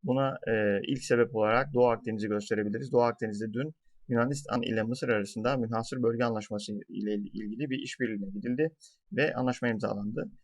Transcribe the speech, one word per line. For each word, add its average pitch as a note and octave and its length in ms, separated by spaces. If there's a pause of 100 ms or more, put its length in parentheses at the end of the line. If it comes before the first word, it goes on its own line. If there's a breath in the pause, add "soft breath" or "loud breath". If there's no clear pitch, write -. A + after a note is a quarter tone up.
Buna, C3+ 360 (100)
e, G#2 380
ilk C3+ 180
sebep A#2+ 300
olarak A#2 400
Doğu B2 120
Akdeniz'i A2 420
gösterebiliriz. G#2 640
Doğu A#2+ 100
Akdeniz'de A2 500
dün C#3 220 (340)
Yunanistan B2 540
ile A2 200
Mısır B2 260
arasında A2+ 480
münhasır A#2 460
bölge A#2 220
anlaşması G#2+ 480 (160)
ile G#2 260
ilgili G#2+ 560
bir C3 80
işbirliğine G#2+ 520
gidildi B2 400 (420 loud breath)
ve C3 220
anlaşma B2 340
imzalandı. G#2+ 640 (140)